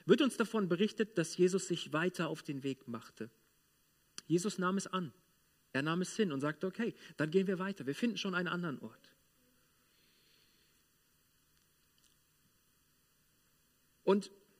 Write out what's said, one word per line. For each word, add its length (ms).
wird 140
uns 160
davon 320
berichtet, 500
dass 180
Jesus 320
sich 240
weiter 360
auf 140
den 200
Weg 260
machte. 420
Jesus 320
nahm 180
es 100
an. 260
Er 100
nahm 180
es 140
hin 160
und 100
sagte, 260
„Okay, 280
dann 140
gehen 160
wir 120
weiter. 280
Wir 80
finden 220
schon 180
einen 140
anderen 320
Ort.“ 340
Und 260